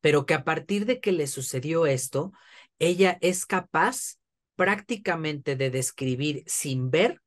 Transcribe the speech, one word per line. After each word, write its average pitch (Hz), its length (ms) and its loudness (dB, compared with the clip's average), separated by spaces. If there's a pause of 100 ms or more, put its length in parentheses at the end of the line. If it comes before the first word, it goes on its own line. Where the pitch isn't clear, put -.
pero 147 240 4
que 165 100 2
a 143 100 -2
partir 190 420 -2
de 247 140 0
que 202 100 -2
le 160 160 0
sucedió 139 580 -2
esto, 139 480 -2 (460)
ella 180 420 4
es 185 240 0
capaz 185 760 -2 (340)
prácticamente 170 1000 -2
de 131 140 0
describir 131 760 -4
sin 131 440 -4
ver 196 360 2